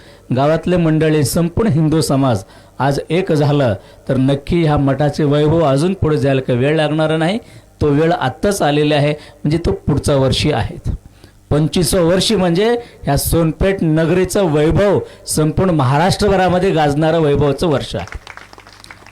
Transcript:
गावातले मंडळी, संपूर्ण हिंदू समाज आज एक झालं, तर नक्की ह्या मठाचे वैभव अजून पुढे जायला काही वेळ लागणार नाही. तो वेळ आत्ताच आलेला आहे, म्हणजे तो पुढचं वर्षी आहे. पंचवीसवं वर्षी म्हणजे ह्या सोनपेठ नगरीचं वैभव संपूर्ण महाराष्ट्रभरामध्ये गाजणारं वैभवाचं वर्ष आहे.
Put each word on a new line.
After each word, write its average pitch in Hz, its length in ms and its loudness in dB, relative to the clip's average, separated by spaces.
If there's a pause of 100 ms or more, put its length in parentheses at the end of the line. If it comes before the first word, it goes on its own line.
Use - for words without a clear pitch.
(360)
गावातले 160 420 0
मंडळी, 156 460 2
संपूर्ण 170 460 -2
हिंदू 156 320 2
समाज 135 420 0 (360)
आज 139 200 -2 (100)
एक 175 220 -2
झालं, 143 420 0 (360)
तर 135 80 -2
नक्की 139 460 0
ह्या 147 140 0
मठाचे 143 460 -2
वैभव 151 400 2
अजून 147 300 0
पुढे 156 240 0
जायला 135 240 0
काही 127 180 -2
वेळ 147 160 0
लागणार 156 420 0
नाही. 175 220 -2 (420)
तो 151 80 2
वेळ 156 220 2
आत्ताच 175 500 -2
आलेला 151 340 2
आहे, 147 180 2
म्हणजे - 440 -4
तो 170 140 -2 (100)
पुढचं 139 380 0
वर्षी 135 320 0
आहे. 113 260 -4 (760)
पंचवीसवं 160 520 0
वर्षी 185 320 2
म्हणजे 185 340 0 (340)
ह्या 139 140 0
सोनपेठ 170 680 0
नगरीचं 165 680 0
वैभव 156 480 2 (280)
संपूर्ण 156 440 0
महाराष्ट्रभरामध्ये 180 1000 2
गाजणारं 156 480 0
वैभवाचं 143 480 0
वर्ष 127 280 -2
आहे. - 220 -10 (960)